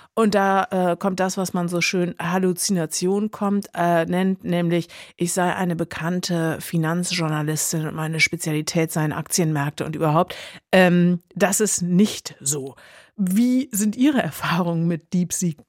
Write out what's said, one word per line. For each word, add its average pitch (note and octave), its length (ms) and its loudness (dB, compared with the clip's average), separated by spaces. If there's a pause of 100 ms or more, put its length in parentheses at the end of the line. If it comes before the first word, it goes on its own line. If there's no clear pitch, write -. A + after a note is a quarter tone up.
(140)
Und G#3+ 200 2
da, G3 360 2
äh, F3+ 260 2
kommt F#3+ 240 -2
das, F#3 160 0
was F#3 160 -4
man F3 160 -2
so F3 140 -2
schön F3 360 0
Halluzination F#3 1120 0
kommt, G3+ 440 -2
äh, E3+ 320 2
nennt, F#3 360 0
nämlich F3 460 0 (300)
ich F3 160 -2
sei F3+ 200 2
eine F3+ 220 -2
bekannte E3 840 -2
Finanzjournalistin D#3 1200 -2
und D#3 80 -8
meine D#3+ 260 -4
Spezialität D#3+ 680 -2
seien D3+ 220 -2
Aktienmärkte D3+ 720 -2
und D3+ 100 -8
überhaupt. D#3 400 2 (380)
Ähm, F3 480 6 (140)
das F#3 260 0
ist G3+ 220 0
nicht F3+ 580 2
so. C#3 340 -6 (440)
Wie A#3+ 520 2
sind G#3 260 0
Ihre C4 260 4
Erfahrungen E3 680 0
mit E3 240 -4
DeepSeek, F3 460 -2 (100)